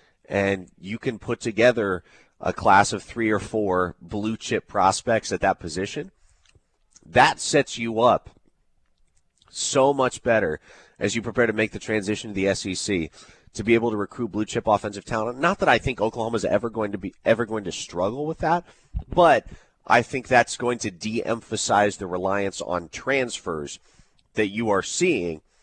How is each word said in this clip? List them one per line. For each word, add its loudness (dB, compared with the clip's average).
and -2
you -10
can -6
put -6
together 2
a -2
class 4
of -6
three -2
or 2
four -2
blue-chip -4
prospects 0
at -4
that 2
position, -8
that 4
sets 0
you -2
up 4
so 2
much -2
better 2
as -2
you -2
prepare 0
to 0
make -2
the -12
transition -4
to -12
the 2
S 0
E -4
C. -2
to -8
be 4
able 2
to -2
recruit -6
blue -2
chip -6
offensive 0
talent. -4
Not 0
that 2
I 6
think -4
Oklahoma's -2
ever 0
going -4
to -6
be, -10
ever 2
going -6
to -6
struggle -4
with -8
that, 0
but 4
I 4
think -8
that's 4
going -2
to -6
de-emphasize -2
the -8
reliance -2
on -4
transfers -4
that 0
you -2
are 2
seeing -2